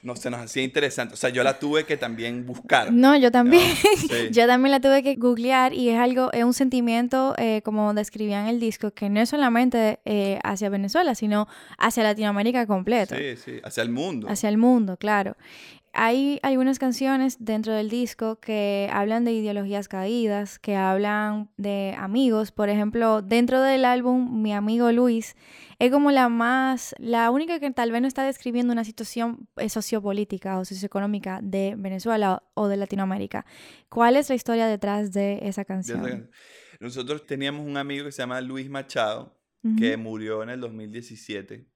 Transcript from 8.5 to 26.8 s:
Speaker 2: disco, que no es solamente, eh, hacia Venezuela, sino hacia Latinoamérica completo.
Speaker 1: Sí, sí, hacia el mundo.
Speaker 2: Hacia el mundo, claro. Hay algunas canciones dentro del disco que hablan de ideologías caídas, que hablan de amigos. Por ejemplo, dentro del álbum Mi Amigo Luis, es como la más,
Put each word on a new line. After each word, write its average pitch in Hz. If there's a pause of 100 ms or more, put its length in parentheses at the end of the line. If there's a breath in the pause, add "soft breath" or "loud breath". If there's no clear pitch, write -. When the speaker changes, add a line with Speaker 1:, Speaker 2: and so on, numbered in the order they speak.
Speaker 2:
disco, 220
que 202
no 208
es 240
solamente, 240
eh, 196
hacia 202
Venezuela, 208
sino 208 (300 loud breath)
hacia 226
Latinoamérica 214
completo. 202
Speaker 1:
Sí, 131
sí, 123
hacia 113
el 117
mundo. 139
Speaker 2:
Hacia 208
el 214
mundo, 226
claro. 202 (580 loud breath)
Hay 269
algunas 262
canciones 262
dentro 220
del 214
disco 226
que 202
hablan 220
de 233
ideologías 202
caídas, 208
que 202
hablan 208
de 202
amigos. 220
Por 208
ejemplo, 214
dentro 240
del 269
álbum 247
Mi 208
Amigo 226
Luis, 233 (460 loud breath)
es 247
como 285
la 254
más, 247